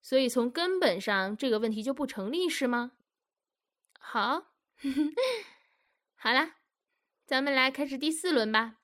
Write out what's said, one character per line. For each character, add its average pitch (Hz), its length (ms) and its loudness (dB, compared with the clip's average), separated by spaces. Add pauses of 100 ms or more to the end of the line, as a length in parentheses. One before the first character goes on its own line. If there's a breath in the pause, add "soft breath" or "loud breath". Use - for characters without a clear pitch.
所 - 160 0
以 262 100 4
从 240 240 0
根 370 280 0
本 202 200 2
上 196 380 0
这 269 120 -2
个 214 100 2
问 226 120 0
题 214 120 -4
就 269 100 -2
不 269 140 -2
成 196 240 -6
立， 349 180 0
是 277 180 -2
吗？ 240 260 -2 (1040)
好， 240 540 -2 (240)
<laughs> - 1400 -4
好 226 180 0
啦， 311 240 0 (680)
咱 269 180 0
们 285 100 0
来 262 160 4
开 269 160 -2
始 269 120 -8
第 302 140 0
四 330 200 -2
轮 220 200 2
吧。 226 320 0